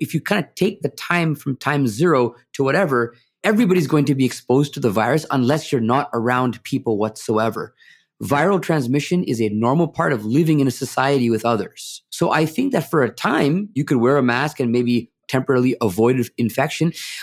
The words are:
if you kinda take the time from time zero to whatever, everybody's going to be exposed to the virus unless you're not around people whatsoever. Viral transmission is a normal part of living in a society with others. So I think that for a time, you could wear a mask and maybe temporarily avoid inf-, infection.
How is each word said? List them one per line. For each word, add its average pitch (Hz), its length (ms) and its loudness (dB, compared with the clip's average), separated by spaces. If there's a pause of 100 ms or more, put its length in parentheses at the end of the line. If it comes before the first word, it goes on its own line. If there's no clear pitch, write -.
if 135 120 -6
you 151 80 -2
kinda 202 360 -4
take 208 260 -2
the - 80 -2
time 165 460 -2
from 135 200 -6
time 143 300 -2
zero 123 480 2 (200)
to 139 100 -2
whatever, 135 500 0 (300)
everybody's 185 420 2
going 147 200 2
to 143 100 0
be 131 100 2
exposed 139 480 0
to 147 60 -8
the 123 100 2
virus 117 400 0
unless 143 400 0
you're 131 100 0
not 120 320 0
around 123 520 -2
people 117 340 -2
whatsoever. 107 760 -2 (500)
Viral 156 380 2
transmission 147 640 -2
is 113 160 -4
a 110 80 2
normal 123 400 2
part 165 240 -2
of 107 140 -4
living 151 340 2
in 135 60 2
a 127 40 2
society 131 600 0
with 110 160 0
others. - 640 -4
So - 200 0
I 156 140 2
think 254 300 -2
that 175 160 -2
for 156 120 2
a 117 60 2
time, 196 640 0
you 147 100 -2
could 143 140 0
wear 127 220 4
a 139 40 2
mask 127 380 0
and 123 100 0
maybe 120 400 0 (160)
temporarily 127 540 2
avoid 110 360 2
inf-, 120 200 -2
infection. 139 560 -2 (300)